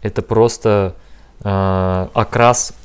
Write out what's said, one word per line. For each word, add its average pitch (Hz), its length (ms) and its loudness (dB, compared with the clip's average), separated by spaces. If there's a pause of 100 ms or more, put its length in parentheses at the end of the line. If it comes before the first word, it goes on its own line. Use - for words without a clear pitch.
это 107 180 -4
просто, 107 720 0 (480)
э, 95 680 0
окрас 120 600 0 (120)